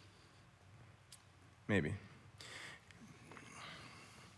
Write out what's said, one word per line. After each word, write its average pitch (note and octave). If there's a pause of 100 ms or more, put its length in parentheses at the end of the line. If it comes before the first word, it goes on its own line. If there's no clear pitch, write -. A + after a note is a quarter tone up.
(1700)
Maybe. F2 (2500)